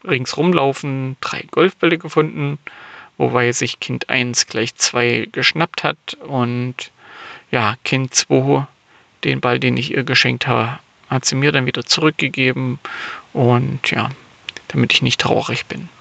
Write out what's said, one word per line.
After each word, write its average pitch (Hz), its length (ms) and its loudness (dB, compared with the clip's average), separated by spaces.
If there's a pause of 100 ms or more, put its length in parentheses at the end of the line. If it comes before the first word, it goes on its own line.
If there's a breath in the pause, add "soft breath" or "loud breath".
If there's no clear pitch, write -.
Ringsrumlaufen 139 1160 0
drei - 300 -8
Golfbälle 170 460 2
gefunden, 151 600 -2 (600 loud breath)
wobei 123 340 2
sich - 280 -4
Kind - 300 -6
eins 123 380 0
gleich 117 280 -4
zwei 120 560 0
geschnappt - 520 -2
hat - 380 -4
und 123 680 -2 (600 loud breath)
ja, 117 320 2
Kind 131 320 0
zwei, 139 500 4 (580 soft breath)
den 131 180 0
Ball, 127 180 2
den 123 180 2
ich 131 140 -4
ihr 135 120 0
geschenkt 127 440 0
habe, 117 320 0 (300)
hat - 160 0
sie - 100 0
mir 143 160 2
dann 135 140 2
wieder 127 200 -4
zurückgegeben 131 960 0 (540 loud breath)
und 131 580 2
ja, 117 180 0 (600)
damit 123 240 2
ich - 80 2
nicht 127 180 0
traurig - 460 0
bin. 170 240 -10 (120)